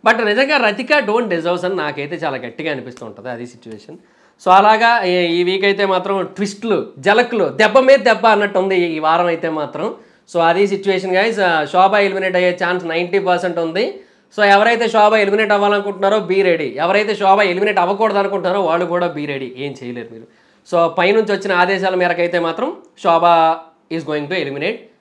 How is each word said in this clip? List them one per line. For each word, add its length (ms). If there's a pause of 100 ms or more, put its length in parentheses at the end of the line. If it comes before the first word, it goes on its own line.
But 200
నిజంగా 320
రతిక 360 (160)
don't 240
deserves 320
అని 120
నాకైతే 400
చాలా 280
గట్టిగా 280
అనిపిస్తూ 340
ఉంటది, 240
అది 160
సిచ్యువేషన్. 520 (440)
So 80
అలాగా 400 (140)
ఈ, 80 (260)
ఈ 100
వీక్ 160
అయితే 220
మాత్రం 300 (200)
ట్విస్ట్‌లు, 420 (200)
జలక్లు, 460 (160)
దెబ్బ 180
మీద 300
దెబ్బ 180
అన్నట్టు 320
ఉంది 180 (200)
ఈ 20
వారం 340
అయితే 180
మాత్రం. 360 (440)
So 100
అది 260
సిచ్యువేషన్ 500
గైస్. 240
ఆ, 120 (120)
శోభ 320
ఎలిమినేట్ 440
అయ్యే 100 (120)
ఛాన్స్ 240
నైంటీ 320
పర్సెంట్ 400
ఉంది. 260 (540)
So 40 (140)
ఎవరైతే 320
శోభ 260
ఎలిమినేట్ 420
అవ్వాలనుకుంటున్నారో 640 (120)
be 180
ready. 200 (160)
ఎవరైతే 300
శోభ 240 (140)
ఎలిమినేట్ 320
అవ్వకూడదు 380
అనుకుంటున్నారో 460
వాళ్ళు 180
కూడా 300
be 160
ready. 240
ఏం 240
చేయలేరు 320
మీరు. 140 (420)
So 100 (200)
పైనుంచి 380
వచ్చిన 260
ఆదేశాల 320
మేరకైతే 540
మాత్రం 220 (340)
శోభ 200 (720)
is 140
going 200
to 120
eliminate 380 (200)